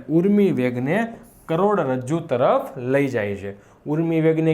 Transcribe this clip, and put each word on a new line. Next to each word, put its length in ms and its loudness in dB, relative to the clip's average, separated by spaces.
ઉર્મી 420 4
વેગને 440 0
કરોડરજ્જુ 800 0
તરફ 420 0
લઈ 220 2
જાય 280 -4
છે. 180 -10
ઉર્મી 340 0
વેગને 340 2